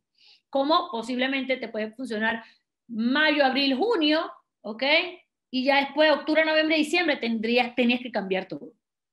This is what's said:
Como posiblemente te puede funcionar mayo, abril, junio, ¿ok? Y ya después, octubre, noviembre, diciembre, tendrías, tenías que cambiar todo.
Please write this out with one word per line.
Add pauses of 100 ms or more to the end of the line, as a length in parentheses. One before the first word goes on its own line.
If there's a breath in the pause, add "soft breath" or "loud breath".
(500 soft breath)
Como
posiblemente
te
puede
funcionar (420 loud breath)
mayo,
abril,
junio, (300)
¿ok? (680)
Y
ya
después,
octubre,
noviembre,
diciembre,
tendrías,
tenías
que
cambiar
todo. (400)